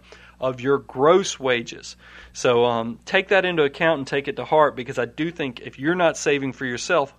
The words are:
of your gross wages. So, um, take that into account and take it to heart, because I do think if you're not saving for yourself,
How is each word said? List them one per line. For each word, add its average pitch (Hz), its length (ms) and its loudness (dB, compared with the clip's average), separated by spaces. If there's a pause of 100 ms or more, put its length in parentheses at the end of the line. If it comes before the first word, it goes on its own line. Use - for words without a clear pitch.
(400)
of 131 200 -4
your 135 200 0
gross 165 600 2
wages. 123 560 -4 (380)
So, 120 320 2
um, 117 400 -2
take 190 240 0
that 190 160 4
into 170 180 0
account 151 360 0
and 135 80 -8
take 143 200 -4
it 139 80 -6
to 127 80 -8
heart, 147 320 2
because 127 240 -8
I 120 60 0
do 151 260 -6
think 135 300 -8
if - 180 -16
you're 156 160 -2
not 165 220 2
saving 139 340 -2
for - 140 -10
yourself, 135 540 -2